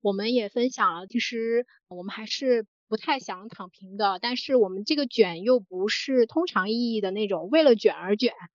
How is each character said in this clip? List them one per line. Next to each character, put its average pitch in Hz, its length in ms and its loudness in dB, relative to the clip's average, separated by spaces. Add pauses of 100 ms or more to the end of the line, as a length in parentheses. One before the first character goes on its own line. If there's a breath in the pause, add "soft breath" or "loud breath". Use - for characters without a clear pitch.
我 202 120 0
们 214 220 -2
也 214 140 0
分 247 200 -2
享 196 240 0
了， 180 140 -10
其 240 100 -6
实 233 480 -2 (240 soft breath)
我 180 140 -14
们 196 100 -10
还 220 120 -12
是 240 400 0 (220)
不 220 80 -2
太 277 240 -2
想 190 300 -12
躺 185 200 -16
平 190 280 -18
的， 196 240 0
但 247 160 -2
是 269 180 0
我 214 140 6
们 196 160 -6
这 311 100 0
个 285 100 0
卷 180 380 2
又 247 160 4
不 185 300 -4
是 254 360 2
通 330 220 -2
常 196 220 -2
意 233 240 -2
义 214 80 -2
的 190 100 -2
那 208 160 -2
种 180 240 -4
为 320 120 6
了 254 120 8
卷 202 180 4
而 175 220 -2
卷。 233 180 0 (200)